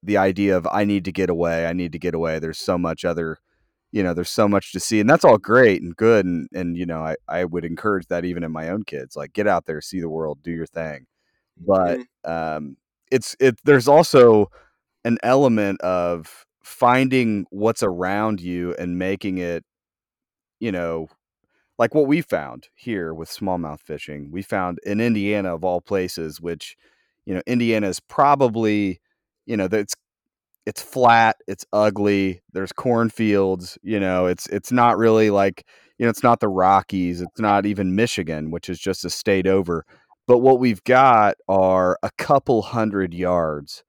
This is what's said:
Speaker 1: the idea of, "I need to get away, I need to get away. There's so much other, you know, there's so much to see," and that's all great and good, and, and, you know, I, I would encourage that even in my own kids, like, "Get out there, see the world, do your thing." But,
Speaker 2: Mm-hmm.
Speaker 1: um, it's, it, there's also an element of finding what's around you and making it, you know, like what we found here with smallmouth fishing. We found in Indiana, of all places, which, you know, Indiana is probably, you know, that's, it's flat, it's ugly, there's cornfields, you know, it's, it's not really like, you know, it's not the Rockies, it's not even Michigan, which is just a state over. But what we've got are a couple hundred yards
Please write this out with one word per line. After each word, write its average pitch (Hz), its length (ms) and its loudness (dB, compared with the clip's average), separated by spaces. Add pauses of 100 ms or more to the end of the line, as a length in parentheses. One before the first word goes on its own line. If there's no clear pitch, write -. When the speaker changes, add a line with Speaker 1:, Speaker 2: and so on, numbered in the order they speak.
Speaker 1:
the 101 140 -2
idea 98 400 2
of, 85 140 -2
"I 104 140 0
need 101 200 -2
to 92 80 -8
get 92 160 -2
away, 85 380 0
I 82 80 -4
need 87 180 -6
to 82 60 -12
get 85 160 -6
away. 82 240 -2
There's 80 200 -8
so 90 200 -2
much 82 260 -4
other, 82 340 -6 (540)
you 101 100 -2
know, 90 120 0
there's 87 160 -6
so 107 180 2
much 101 240 0
to 92 80 -8
see," 107 200 0
and 110 100 2
that's 165 140 4
all 120 140 8
great 113 440 4
and 85 140 -12
good, 110 280 4
and, 87 300 -4
and, 87 240 -6
you 90 80 -6
know, 82 160 -6
I, 80 140 -4 (120)
I 87 160 -4
would 85 200 -6
encourage 87 420 -4
that 87 180 -4
even 87 200 -6
in 80 80 -8
my 80 180 -8
own 104 140 -6
kids, 65 320 -12
like, 73 160 -12
"Get 104 160 -2
out 87 180 0
there, 78 140 -8
see 92 200 -10
the 85 80 -6
world, 78 340 -6
do 85 100 -10
your 82 140 -8
thing." 76 400 -12 (520)
But, 92 400 0 (280)
Speaker 2:
Mm-hmm. 82 60 -8
Speaker 1:
um, 78 440 -8 (340)
it's, 127 300 -2
it, 127 240 2
there's 139 240 4
also 123 600 6 (540)
an 117 180 0
element 117 580 2
of 87 640 -4 (180)
finding 123 880 0
what's 107 320 -2
around 101 580 -2
you 87 380 -6
and 90 200 -6
making 95 400 -4
it, 85 260 -6 (960)
you 113 100 -4
know, 82 380 -6 (680)
like 117 160 0
what 147 120 4
we 151 140 2
found 71 540 -6
here 87 400 -6
with 80 160 -14
smallmouth 85 500 -6
fishing. 73 500 -14
We 92 120 -10
found 90 420 -4
in 101 160 -4
Indiana, 104 540 -2
of 82 100 -8
all 90 160 0
places, 87 600 -6
which, 82 360 -12 (480)
you 95 100 -8
know, 92 120 -4
Indiana 113 420 0
is 92 120 -6
probably, 110 1000 0 (460)
you 117 100 -6
know, 95 120 -2
that's, 104 280 -2 (720)
it's - 160 -10
flat, 117 540 4 (100)
it's - 260 -10
ugly, 101 680 2 (100)
there's 92 200 -6
cornfields, 104 1120 0
you 107 160 -4
know, 92 280 0
it's, 90 220 -4
it's 98 240 -6
not 120 260 4
really 110 320 4
like, 98 340 0 (320)
you 120 80 -4
know, 117 60 2
it's - 120 -6
not 117 180 2
the 110 80 -2
Rockies, 92 720 0
it's 87 180 -12
not 101 240 2
even 98 320 -2
Michigan, 80 540 -4
which 85 180 -10
is 90 100 -8
just - 280 -6
a 85 40 -8
state 95 360 0
over. 87 400 0 (420)
But 123 100 6
what 127 220 4
we've 120 240 0
got 120 540 6 (100)
are 92 560 2
a 101 140 -4
couple 135 440 0
hundred 101 520 -4
yards 85 760 -4